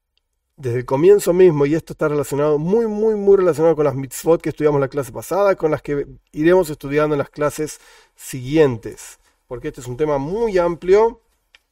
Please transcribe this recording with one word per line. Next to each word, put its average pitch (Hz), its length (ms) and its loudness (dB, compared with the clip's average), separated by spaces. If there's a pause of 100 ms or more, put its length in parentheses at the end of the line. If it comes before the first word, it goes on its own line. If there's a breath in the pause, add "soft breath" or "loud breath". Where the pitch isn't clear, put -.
(560)
desde 123 240 -6
el 123 60 -8
comienzo 175 480 4
mismo, 175 320 4
y 143 80 0
esto 160 200 -6
está 156 140 -2
relacionado, 147 520 -2
muy, 196 260 0
muy, 214 300 -2
muy 202 220 4
relacionado 165 380 2
con 151 100 0
las 135 100 -2
mitzvot 139 440 -2
que 160 100 -8
estudiamos 147 300 0
la 135 100 0
clase 131 220 -8
pasada, 185 440 0
con 156 160 -2
las 143 100 -4
que 143 240 -6 (260)
iremos 170 380 2
estudiando 147 460 -2
en 143 40 0
las 135 120 -6
clases 147 480 -6 (360 soft breath)
siguientes, 131 1040 -2 (280)
porque 127 220 -12
este 147 120 -14
es 123 60 -18
un 123 100 -12
tema 147 220 0
muy 190 400 -2
amplio 180 600 2 (520)